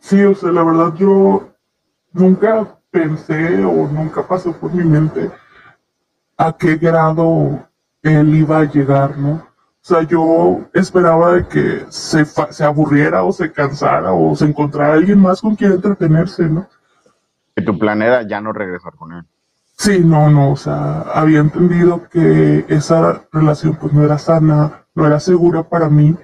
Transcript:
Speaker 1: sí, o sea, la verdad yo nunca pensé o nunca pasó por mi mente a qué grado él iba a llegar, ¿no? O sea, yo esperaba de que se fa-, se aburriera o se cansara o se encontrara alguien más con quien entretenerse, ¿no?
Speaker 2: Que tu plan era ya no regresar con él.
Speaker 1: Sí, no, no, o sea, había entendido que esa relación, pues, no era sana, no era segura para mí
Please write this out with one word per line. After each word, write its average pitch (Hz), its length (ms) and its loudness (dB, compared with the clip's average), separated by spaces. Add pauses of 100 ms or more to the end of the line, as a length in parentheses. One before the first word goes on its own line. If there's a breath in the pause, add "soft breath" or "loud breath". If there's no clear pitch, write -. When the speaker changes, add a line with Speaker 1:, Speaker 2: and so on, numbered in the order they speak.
Speaker 1:
sí, 196 240 2
o 196 100 4
sea, 180 160 -4
la 170 140 2
verdad 165 340 0
yo 196 560 2 (580)
nunca 196 680 0 (120)
pensé 165 760 -2
o 160 240 0
nunca 156 380 -6
pasó 180 260 -4
por 160 220 -10
mi 175 100 -2
mente 156 460 0 (1040 soft breath)
a 160 200 -2
qué 160 200 0
grado 156 920 0 (340)
él 151 320 2
iba 156 260 2
a 156 40 4
llegar, 139 540 0
¿no? 143 180 -2
O - 520 -20
sea, 165 140 2
yo 165 720 0
esperaba 175 600 2
de 175 140 -2
que - 420 -4
se - 340 -2
fa-, - 280 -6
se - 120 -6
aburriera 151 580 0
o 185 100 -2
se 170 200 -6
cansara - 600 -4
o 78 240 0
se 151 100 0
encontrara 147 480 -2
alguien 190 260 4
más 185 200 2
con 214 160 -2
quien 196 160 0
entretenerse, 175 760 0
¿no? 160 200 -4 (880)
Speaker 2:
Que 110 60 -4
tu 95 160 -4
plan 107 240 -2
era 120 200 0
ya 104 180 -8
no 107 120 -8
regresar 90 420 -10
con 80 180 -20
él. 85 120 -18 (520)
Speaker 1:
Sí, 202 240 0
no, 156 300 4
no, 143 220 4
o 143 40 -4
sea, 147 460 -6
había 156 380 0
entendido 170 680 0
que 156 600 2
esa 165 640 0
relación, 156 440 0
pues, 151 160 -6
no 147 120 2
era 151 140 0
sana, 156 760 0
no 156 120 0
era 147 140 2
segura 170 480 0
para 165 200 -2
mí 151 360 2